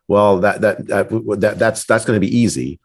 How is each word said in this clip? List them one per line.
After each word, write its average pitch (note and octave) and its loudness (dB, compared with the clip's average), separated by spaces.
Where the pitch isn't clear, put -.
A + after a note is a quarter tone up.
well, G2+ 4
that, G2+ 0
that, G#2 -2
that, G#2 -2
that, G2+ 0
that's, A2+ -2
that's A2+ 0
gonna A2 2
be G2 0
easy. D2 -2